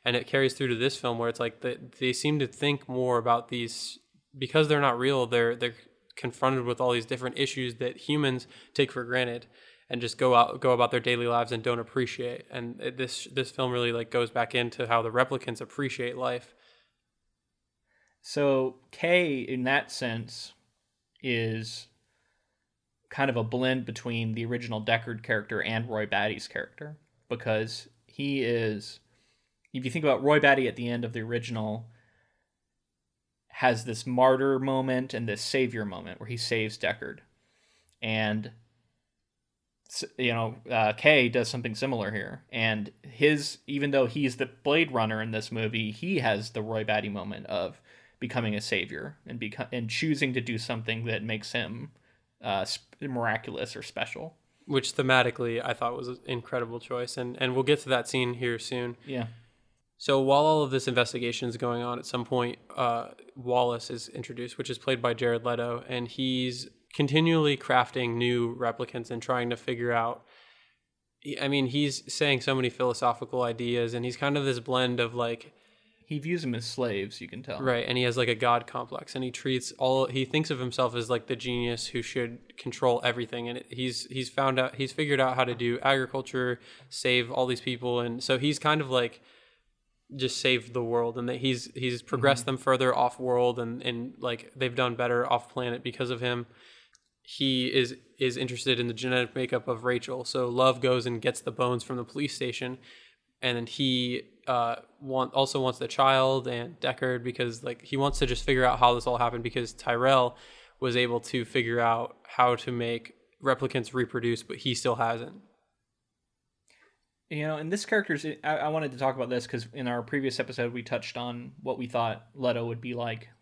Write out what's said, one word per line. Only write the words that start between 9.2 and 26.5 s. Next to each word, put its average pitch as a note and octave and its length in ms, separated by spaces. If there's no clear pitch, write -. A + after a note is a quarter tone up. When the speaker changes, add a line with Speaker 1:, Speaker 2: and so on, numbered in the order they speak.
Speaker 1:
and A#2+ 120
just A#2 160
go B2+ 180
out, A#2+ 260
go C3 100
about A#2+ 200
their B2 80
daily A#2+ 260
lives A#2+ 260
and A2+ 120
don't A#2+ 160
appreciate. A#2+ 720
And A#2+ 300
it, B2+ 160
this, B2+ 360
this C3 180
film B2+ 200
really, A#2+ 200
like, A#2 200
goes A#2+ 180
back A#2 260
into A#2+ 320
how A#2 140
the A2+ 80
replicants B2 520
appreciate B2+ 560
life. B2 360
Speaker 2:
So C3+ 560
Kay, E3+ 480
in B2+ 240
that C3+ 280
sense, A#2 600
is A2+ 680
kind C3+ 200
of A#2+ 60
a A#2 80
blend B2+ 420
between A2+ 480
the A#2 120
original A#2 360
Deckard A2+ 420
character G#2+ 380
and A2+ 280
Roy G#2+ 160
Batty's G#2 420
character, - 500